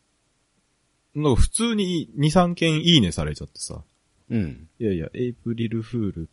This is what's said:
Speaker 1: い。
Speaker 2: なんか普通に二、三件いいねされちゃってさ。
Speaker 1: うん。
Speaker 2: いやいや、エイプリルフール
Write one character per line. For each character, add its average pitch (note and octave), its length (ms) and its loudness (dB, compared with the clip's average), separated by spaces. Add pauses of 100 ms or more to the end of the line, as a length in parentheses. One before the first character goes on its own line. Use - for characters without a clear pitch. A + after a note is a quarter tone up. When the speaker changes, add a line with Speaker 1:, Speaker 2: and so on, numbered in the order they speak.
(1160)
Speaker 1:
い。 D3 40 -4
Speaker 2:
な D3+ 120 2
ん A#2 40 4
か - 60 6
普 - 80 4
通 A#3 260 -2
に F3+ 400 -2
二、 D3 160 2
三 F3 240 4
件 D#3+ 260 2
い E3+ 160 4
い C3 40 8
ね F2 100 2
さ E2 120 -4
れ D2+ 120 -4
ち - 60 -12
ゃ D2+ 40 -12
っ - 20 -14
て - 120 -20
さ。 - 240 -12 (460)
Speaker 1:
う A#2+ 80 0
ん。 D#2 300 -4 (120)
Speaker 2:
い A#2+ 40 -4
や G#2+ 100 0
い F2+ 40 0
や、 D#2+ 160 -6
エ B2 120 -4
イ B2 80 -4
プ A#2 200 -6
リ A2+ 160 -4
ル A2+ 140 -4
フ A#2 160 -8
ー G#2 120 -2
ル E2 220 -10